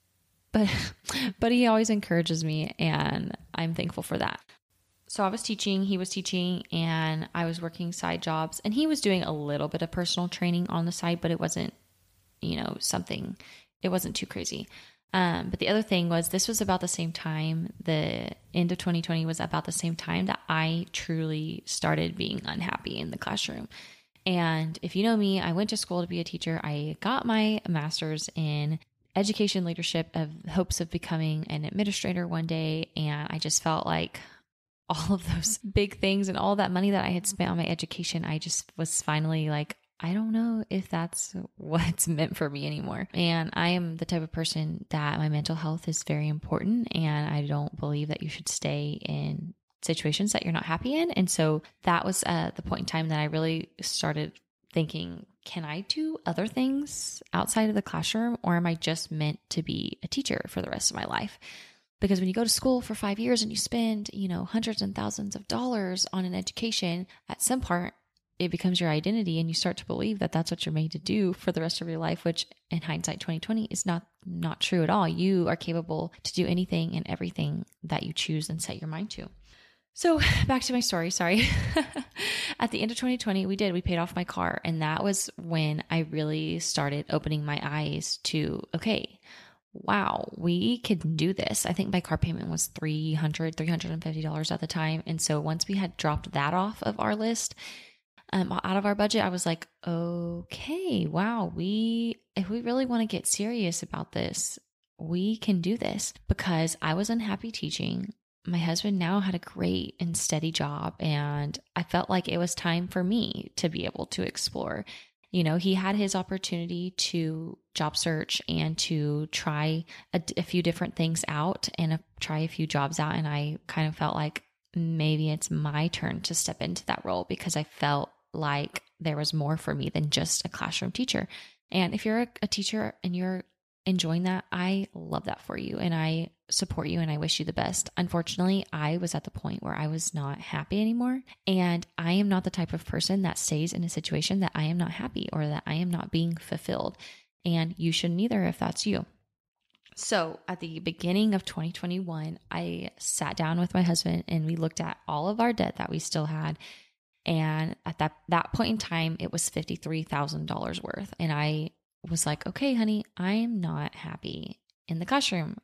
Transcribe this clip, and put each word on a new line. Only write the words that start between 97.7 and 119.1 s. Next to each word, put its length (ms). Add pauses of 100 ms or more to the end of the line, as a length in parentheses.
um, 200
out 260
of 80
our 100
budget, 280
I 60
was 160
like, 220 (180)
"Okay, 1200
wow, 460
we, 680 (140)
if 140
we 120
really 240
wanna 200
get 220
serious 560
about 300
this, 460 (380)
we 400
can 220
do 180
this." 360 (160)
Because 520
I 120
was 160
unhappy 420
teaching. 640 (340)
My 120
husband 400
now 220
had 120
a 60
great 600
and 160
steady 360
job, 480
and 580 (180)
I 60
felt 300
like 180
it 80
was 160
time 340
for 160
me 520
to 140
be 160
able 220
to 140
explore. 640 (460)
You 120
know, 140
he 160
had 220
his 180
opportunity 800
to 640 (160)
job 240
search 500
and 300
to 540